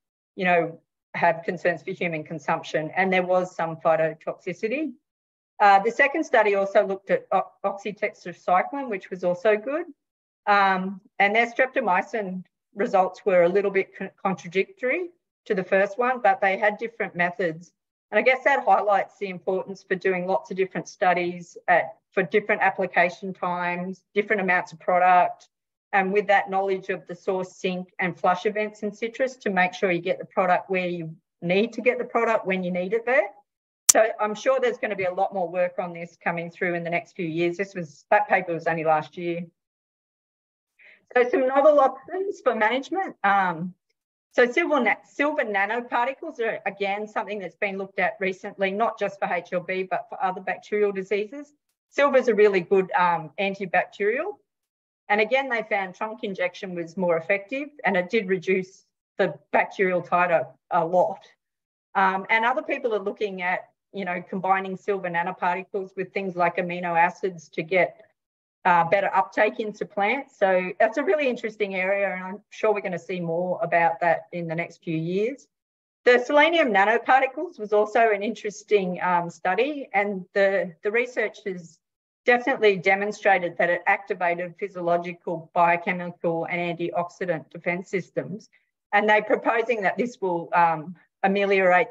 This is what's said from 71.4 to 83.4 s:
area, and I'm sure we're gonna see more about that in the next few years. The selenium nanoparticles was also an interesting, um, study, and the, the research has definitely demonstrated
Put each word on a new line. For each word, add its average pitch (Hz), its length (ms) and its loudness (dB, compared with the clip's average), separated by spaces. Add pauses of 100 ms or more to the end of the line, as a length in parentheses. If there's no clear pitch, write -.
area, 190 380 0
and 185 100 -10
I'm 190 260 -12
sure - 240 0
we're 202 80 -2
gonna 180 180 -6
see 185 200 -8
more 175 420 -4
about 165 400 0
that 170 300 0
in 170 160 -8
the 160 80 -6
next - 280 -10
few 165 140 -4
years. 196 500 -4 (560)
The 247 160 6
selenium 294 540 4
nanoparticles 262 840 2
was 208 140 -4
also 214 380 4
an 202 100 0
interesting, 202 800 -2
um, 175 280 0
study, 247 640 -2
and 202 400 -2
the, 196 500 2
the 208 80 -2
research 226 540 -2
has 180 340 -12 (460)
definitely 240 520 4
demonstrated 196 800 0